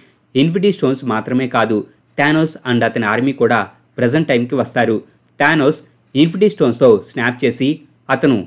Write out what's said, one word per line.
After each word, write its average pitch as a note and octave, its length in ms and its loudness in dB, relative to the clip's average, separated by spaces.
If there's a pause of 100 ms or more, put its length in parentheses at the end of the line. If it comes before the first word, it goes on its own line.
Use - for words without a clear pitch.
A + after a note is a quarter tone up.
(360)
ఇన్ఫినిటీ E3+ 420 2
స్టోన్స్ C3 260 -2 (100)
మాత్రమే B2 420 -2
కాదు, A2+ 220 0 (400)
థానోస్ D#3 380 0 (140)
and A#2+ 180 2
అతని A#2 260 -4
ఆర్మీ C3 280 0
కూడా A#2 180 2 (380)
ప్రెజెంట్ C3 340 0
టైమ్‌కి A#2+ 300 -2
వస్తారు. A2+ 360 -2 (420)
థానోస్ D3+ 400 2 (360)
ఇన్ఫినిటీ E3+ 400 2
స్టోన్స్‌తో B2+ 340 4 (200)
స్నాప్ B2 340 -2
చేసి C3 260 0 (440)
అతను C3+ 340 2